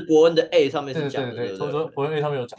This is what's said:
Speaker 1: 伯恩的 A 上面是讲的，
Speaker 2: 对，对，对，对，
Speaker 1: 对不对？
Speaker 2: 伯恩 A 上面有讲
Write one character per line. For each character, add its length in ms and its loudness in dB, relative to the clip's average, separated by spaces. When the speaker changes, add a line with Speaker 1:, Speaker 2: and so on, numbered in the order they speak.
Speaker 1:
伯 180 6
恩 120 6
的 80 4
A 260 4
上 120 -4
面 140 -10
是 140 -4
讲 120 -4
的， 140 -8
Speaker 2:
对， 120 -6
对， 20 -
对， 80 -10
对， 0 -
Speaker 1:
对 100 -6
不 180 -4
对？ 80 -12
Speaker 2:
伯 100 -4
恩 100 -4
A 80 -2
上 100 -2
面 80 -4
有 80 -8
讲 120 -20